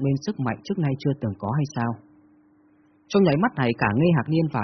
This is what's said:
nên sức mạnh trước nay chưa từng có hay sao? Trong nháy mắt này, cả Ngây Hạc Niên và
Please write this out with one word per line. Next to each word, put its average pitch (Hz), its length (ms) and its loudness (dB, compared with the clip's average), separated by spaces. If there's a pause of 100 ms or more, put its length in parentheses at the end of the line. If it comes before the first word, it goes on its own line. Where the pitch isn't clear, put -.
nên 139 100 2 (100)
sức 214 140 -6
mạnh 117 240 -2
trước 196 160 -6
nay 143 200 0
chưa 143 220 -2
từng 107 160 -2
có 101 200 -6
hay 143 80 0 (100)
sao? 117 160 -2 (1160)
Trong 202 160 4
nháy 147 200 4
mắt 247 120 2
này, 123 220 0
cả 113 180 2
Ngây 170 220 4
Hạc 123 120 -2
Niên 160 240 2
và 110 100 -2